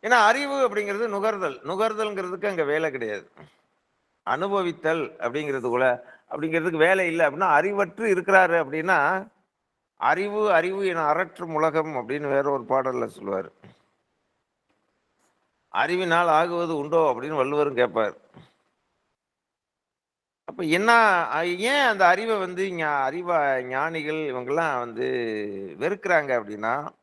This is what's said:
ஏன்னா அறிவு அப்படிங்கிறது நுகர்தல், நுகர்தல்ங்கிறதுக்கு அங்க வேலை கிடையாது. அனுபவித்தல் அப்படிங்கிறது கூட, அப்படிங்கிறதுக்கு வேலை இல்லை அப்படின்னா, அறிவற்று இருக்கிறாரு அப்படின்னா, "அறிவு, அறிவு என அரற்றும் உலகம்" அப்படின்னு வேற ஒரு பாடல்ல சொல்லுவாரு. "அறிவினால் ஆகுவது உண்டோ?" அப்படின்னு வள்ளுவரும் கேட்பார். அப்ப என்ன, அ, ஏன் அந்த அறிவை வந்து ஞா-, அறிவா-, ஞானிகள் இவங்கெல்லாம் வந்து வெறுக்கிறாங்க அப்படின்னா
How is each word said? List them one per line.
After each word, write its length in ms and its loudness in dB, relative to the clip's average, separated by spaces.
ஏன்னா 80 -4
அறிவு 580 4
அப்படிங்கிறது 400 -4
நுகர்தல், 540 -4
நுகர்தல்ங்கிறதுக்கு 840 -4
அங்க 180 -2
வேலை 260 0
கிடையாது. 400 -8
அனுபவித்தல் 880 -2
அப்படிங்கிறது 500 -4
கூட, 380 2
அப்படிங்கிறதுக்கு 460 -2
வேலை 300 4
இல்லை 200 2
அப்படின்னா, 320 0
அறிவற்று 460 -2
இருக்கிறாரு 500 4
அப்படின்னா, 600 0
"அறிவு, 560 0
அறிவு 340 2
என 260 0
அரற்றும் 420 -4
உலகம்" 400 0
அப்படின்னு 340 -6
வேற 220 0
ஒரு 180 -2
பாடல்ல 400 -2
சொல்லுவாரு. 300 -6
"அறிவினால் 600 2
ஆகுவது 480 2
உண்டோ?" 380 2
அப்படின்னு 220 -6
வள்ளுவரும் 380 2
கேட்பார். 480 0
அப்ப 200 -10
என்ன, 280 2
அ, 120 0
ஏன் 400 0
அந்த 200 4
அறிவை 320 4
வந்து 280 -4
ஞா-, 340 -2
அறிவா-, 520 0
ஞானிகள் 520 -4
இவங்கெல்லாம் 640 -2
வந்து 280 -6
வெறுக்கிறாங்க 640 0
அப்படின்னா 480 -6